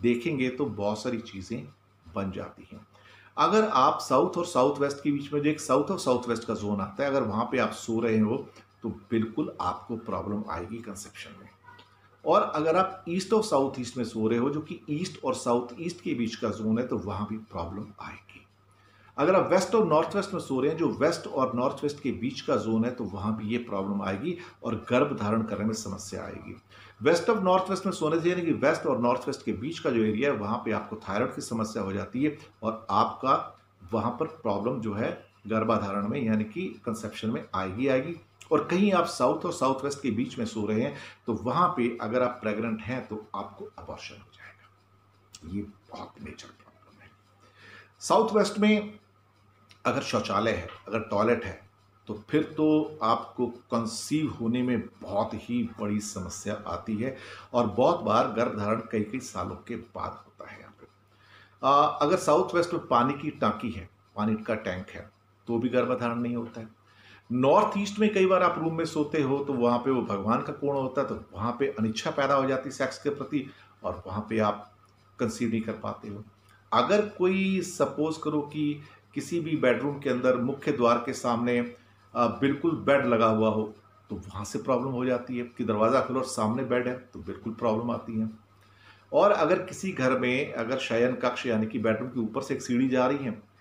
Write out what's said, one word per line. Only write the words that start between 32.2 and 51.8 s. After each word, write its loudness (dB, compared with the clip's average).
है, -2
और -6
आपका 2
वहाँ 0
पर -4
प्रॉब्लम -2
जो -4
है -4
गर्भाधारण 0
में, -2
यानी 2
कि -8
conception -6
में -4
आएगी, -2
आएगी। 0
और 2
कहीं 4
आप 6
south 2
और -2
साउथ 0
वेस्ट -4
के 0
बीच -2
में -2
सो -4
रहे 2
हैं, -2
तो 0
वहाँ 2
पे 0
अगर 0
आप -2
pregnant -2
हैं, -6
तो -10
आपको -10
अबॉर्शन -14
हो -20
जाएगा। -16
ये -4
बहुत -14
major -16
problem -20
है। -20
साउथ 4
वेस्ट 4
में 4
अगर 0
शौचालय 0
है, -4
अगर -2
toilet 0
है, -10